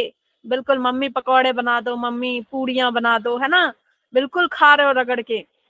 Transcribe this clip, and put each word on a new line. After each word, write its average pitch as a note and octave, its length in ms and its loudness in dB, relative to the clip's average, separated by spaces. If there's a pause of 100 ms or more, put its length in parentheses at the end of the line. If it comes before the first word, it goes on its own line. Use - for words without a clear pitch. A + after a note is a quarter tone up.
(460)
बिल्कुल, B3+ 340 -2
"मम्मी B3+ 300 -2
पकौड़े B3+ 440 0
बना A#3+ 280 -2
दो, B3 160 -6
मम्मी A#3+ 420 -6 (120)
पूड़ियाँ B3+ 420 -2
बना A#3 260 2
दो", A#3+ 180 -4
है C4 100 -2
ना, D#4+ 260 2 (400)
बिल्कुल C#4 340 0
खा D4 280 6
रहे D4 120 4
हो C#4 60 4
रगड़ B3 280 -2
के, A3+ 140 -6 (340)